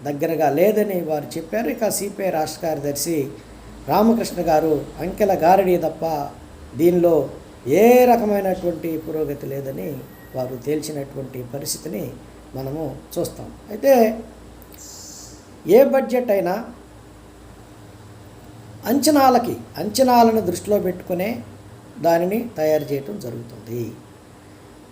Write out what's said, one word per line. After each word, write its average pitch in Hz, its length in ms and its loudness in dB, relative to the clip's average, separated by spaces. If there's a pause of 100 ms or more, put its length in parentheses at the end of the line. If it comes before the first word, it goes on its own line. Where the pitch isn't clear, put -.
దగ్గరగా 143 460 -2
లేదని 196 500 2
వారు 156 240 -4 (120)
చెప్పారు. 220 320 -6
ఇక 233 200 -2
సీపీఐ 196 420 -4
రాష్ట్ర 170 360 -4
కార్యదర్శి 147 640 -4 (600)
రామకృష్ణ 208 520 2
గారు 156 440 2 (140)
అంకెల 190 440 0
గారడీ 180 340 6
తప్ప 156 520 -4 (480)
దీనిలో 170 520 4 (380)
ఏ 226 380 8
రకమైనటువంటి 190 920 0
పురోగతి 143 480 -6
లేదని 139 500 -8 (400)
వారు 127 200 -6
తేల్చినటువంటి 139 880 -8 (100)
పరిస్థితిని 151 580 -8 (420)
మనము 135 420 -8 (220)
చూస్తాం. 165 280 -8 (240)
అయితే 226 500 2 (1500)
ఏ 220 180 8
బడ్జెట్ 247 460 0
అయినా 196 340 -2 (2250)
అంచనాలకి, 262 680 4 (200)
అంచనాలను 226 640 4
దృష్టిలో 190 380 -2
పెట్టుకునే 180 640 -4 (580)
దానిని 180 560 2
తయారు 156 260 2
చేయటం 135 380 -6
జరుగుతుంది. 117 720 -10 (1000)